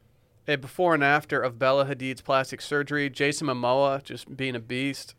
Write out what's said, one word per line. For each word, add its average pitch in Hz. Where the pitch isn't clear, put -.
A 147
before 165
and 143
after 147
of 120
Bella 135
Hadid's 131
plastic 131
surgery, 143
Jason 143
Momoa 135
just 127
being 131
a 117
beast 127